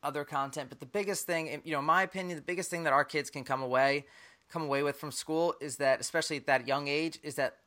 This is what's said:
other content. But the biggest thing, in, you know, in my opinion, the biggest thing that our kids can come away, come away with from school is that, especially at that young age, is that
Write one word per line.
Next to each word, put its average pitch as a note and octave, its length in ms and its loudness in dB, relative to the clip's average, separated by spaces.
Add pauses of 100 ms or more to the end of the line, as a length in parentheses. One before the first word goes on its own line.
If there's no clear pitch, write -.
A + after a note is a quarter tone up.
other D3 200 -4
content. C#3 460 -4
But - 100 -18
the C#3+ 60 -14
biggest G3 400 -2
thing, E3 220 -2
in, C#3+ 160 -6
you D#3+ 80 -6
know, D3 80 0
in C#3+ 60 -2
my E3+ 180 6
opinion, F#3 340 -6
the C#3+ 60 -12
biggest F3 260 -4
thing E3+ 140 -4
that D3 100 4
our C#3+ 120 6
kids C#3+ 240 -2
can C#3 140 -8
come C3 200 -2
away, C3+ 420 4 (440)
come E3 120 -4
away C#3 220 2
with C#3+ 140 0
from D3 140 -8
school D#3+ 480 0
is C3+ 180 -8
that, C3+ 220 4
especially D#3 380 0
at B2+ 80 -8
that C3 220 4
young C#3 200 0
age, D3+ 360 0
is C#3+ 120 -8
that C3+ 320 -2